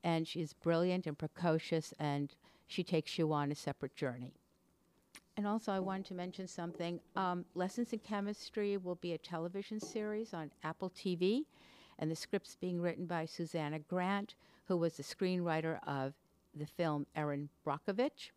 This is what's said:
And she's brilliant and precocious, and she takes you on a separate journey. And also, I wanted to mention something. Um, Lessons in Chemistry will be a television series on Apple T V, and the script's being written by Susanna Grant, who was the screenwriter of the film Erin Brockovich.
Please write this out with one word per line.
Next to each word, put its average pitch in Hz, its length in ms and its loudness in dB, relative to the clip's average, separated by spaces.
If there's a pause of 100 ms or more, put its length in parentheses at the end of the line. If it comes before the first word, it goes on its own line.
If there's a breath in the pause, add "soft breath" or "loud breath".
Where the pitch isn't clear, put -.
And 165 240 2
she's - 260 -4
brilliant 175 540 4
and 147 100 -4
precocious, 160 800 2
and 143 340 0 (340 loud breath)
she - 160 -2
takes - 340 0
you 160 140 4
on 147 200 2
a 147 40 0
separate - 400 -6
journey. 127 380 -4 (1040)
And 208 100 0
also, 214 240 2
I 190 80 2
wanted 190 280 -2
to 196 60 -8
mention 180 340 -6
something. 170 520 -4 (160)
Um, 180 300 2 (100)
Lessons 190 380 0
in 220 60 -2
Chemistry 208 760 -2
will 180 180 -2
be 175 180 -4
a 165 40 -2
television 175 640 -4
series 214 540 -4
on 156 180 -4 (120)
Apple 165 260 -2
T 180 260 0
V, 202 320 4 (520 loud breath)
and 156 120 0
the 160 40 -2
script's - 440 -4
being 180 220 0
written 175 240 0
by 165 200 0
Susanna 156 540 -2
Grant, 185 560 0 (300 loud breath)
who 185 120 2
was 165 200 2
the 143 60 -8
screenwriter 165 840 0
of 139 260 0 (420)
the 147 120 -4
film 151 480 0
Erin 147 340 0 (160)
Brockovich. 196 720 -2